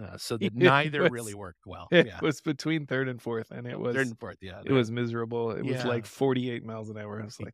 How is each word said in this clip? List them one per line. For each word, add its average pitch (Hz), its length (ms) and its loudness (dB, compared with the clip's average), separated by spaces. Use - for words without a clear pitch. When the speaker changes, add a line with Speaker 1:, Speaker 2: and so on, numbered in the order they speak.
Speaker 1:
uh, - 160 -12
so - 200 -4
that 147 80 0
Speaker 2:
<laughs> - 20 2
It 107 80 -4
Speaker 1:
neither 147 480 6
Speaker 2:
was, 170 80 6
Speaker 1:
really 117 240 -6
worked 101 320 -14
well. 87 240 -12
Speaker 2:
it 170 160 8
Speaker 1:
Yeah. - 120 -12
Speaker 2:
was 156 220 0
between 156 460 -2
third 135 200 0
and 123 140 -6
fourth, 113 300 -6
and 123 160 -10
it 120 120 -8
was 123 160 0
Speaker 1:
Third 135 120 2
and 113 120 -8
fourth, 95 220 -12
yeah, 95 200 -12
Speaker 2:
it - 40 -16
Speaker 1:
there. - 80 2
Speaker 2:
was 123 160 6
miserable. 117 640 -2
It - 120 -4
was, 135 140 -2
Speaker 1:
Yeah. 123 100 -2
Speaker 2:
like, 117 200 0
forty-eight 127 580 0
miles 110 240 -8
an 107 80 -10
hour. 104 240 -8
I 107 40 -8
was 107 140 -14
like, - 140 -12